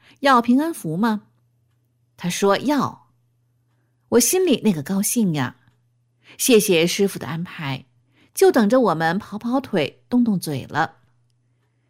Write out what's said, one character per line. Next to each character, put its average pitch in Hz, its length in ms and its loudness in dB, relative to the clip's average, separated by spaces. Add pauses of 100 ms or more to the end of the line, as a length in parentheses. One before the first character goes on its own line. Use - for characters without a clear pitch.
(200)
要 262 220 4
平 247 180 2
安 320 140 -4
符 156 200 -8
吗？” 214 280 -2 (960)
他 175 100 -6
说 196 300 0 (100)
：“要。” 247 320 -2 (1120)
我 226 80 6
心 370 240 0
里 302 180 2
那 214 120 2
个 151 80 -6
高 196 180 -4
兴 208 320 0
呀， 131 240 -4 (800)
谢 - 240 4
谢 170 260 2
师 196 220 -2
父 185 100 -8
的 - 80 -12
安 160 160 -8
排， 139 440 -10 (480)
就 381 180 4
等 220 160 4
着 254 120 4
我 196 140 4
们 175 240 0
跑 208 200 -12
跑 240 200 -4
腿， - 520 -4
动 247 120 2
动 214 160 0
嘴 139 300 -8
了。 - 280 -4 (920)